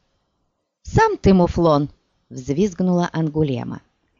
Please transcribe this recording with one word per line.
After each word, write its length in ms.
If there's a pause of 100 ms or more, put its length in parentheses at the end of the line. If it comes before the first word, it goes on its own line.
(840)
«Сам 340
ты 160
муфлон!» 580 (400)
взвизгнула 800
Ангулема. 680 (400)